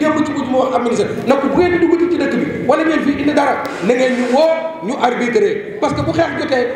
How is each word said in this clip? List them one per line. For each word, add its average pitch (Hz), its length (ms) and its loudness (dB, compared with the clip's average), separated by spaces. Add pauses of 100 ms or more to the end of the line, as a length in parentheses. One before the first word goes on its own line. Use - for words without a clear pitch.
démb 311 240 0
ci - 80 -4
mujj 254 180 -4
ma 254 80 2
wax 254 160 0
am 240 80 0
ministère, 214 260 0 (200)
na 269 80 4
ko 277 100 0
bu 277 140 2
ngeen 359 120 4
di 349 60 2
dugg 330 320 2
ci 330 80 -2
dëkk 269 160 0
bi, - 120 -2 (200)
wala 311 160 2
ngeen 311 220 0
fi 285 60 0 (100)
indi 139 140 0
dara, 139 280 0 (240)
na 226 80 4
ngeen 254 220 2
ñu 247 80 0 (100)
woo, 320 160 4 (320)
ñu 220 140 -6
arbitrer, - 840 0
parce 302 160 0
que 294 80 -4
bu 320 80 -2
xeex 320 200 0 (100)
jotee, 254 360 0